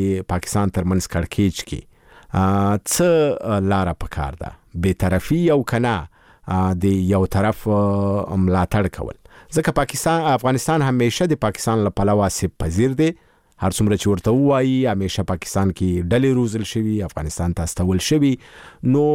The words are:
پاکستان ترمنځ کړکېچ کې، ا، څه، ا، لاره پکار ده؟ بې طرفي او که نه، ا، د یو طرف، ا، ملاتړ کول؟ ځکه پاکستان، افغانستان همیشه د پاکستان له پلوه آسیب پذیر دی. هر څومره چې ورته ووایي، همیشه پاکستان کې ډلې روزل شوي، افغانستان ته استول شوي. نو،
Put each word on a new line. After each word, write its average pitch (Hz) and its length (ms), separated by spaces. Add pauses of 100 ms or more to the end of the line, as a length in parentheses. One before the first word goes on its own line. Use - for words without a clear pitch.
(280)
پاکستان 98 420
ترمنځ 90 340 (100)
کړکېچ 90 420 (140)
کې، - 120 (520)
ا، 101 440
څه، - 320 (340)
ا، 104 160
لاره 95 340
پکار 69 480
ده؟ - 100 (300)
بې 92 180
طرفي 95 420 (100)
او 143 120
که 117 160
نه، 117 180 (500)
ا، 92 260
د 90 120
یو 95 400
طرف، 104 420
ا، 101 680
ملاتړ 92 520 (100)
کول؟ - 180 (380)
ځکه 160 180
پاکستان، 160 500
افغانستان 135 600
همیشه 127 440
د 160 80
پاکستان 113 500
له 101 60
پلوه 101 360
آسیب 92 340
پذیر 92 340
دی. 156 140 (560)
هر 95 80
څومره 104 240
چې 98 120
ورته 101 240
ووایي، 135 440 (120)
همیشه 98 360
پاکستان 95 480
کې 90 380
ډلې 131 300
روزل 110 240
شوي، 107 400
افغانستان 85 500
ته 85 100
استول 92 360
شوي. 143 400 (440)
نو، 139 320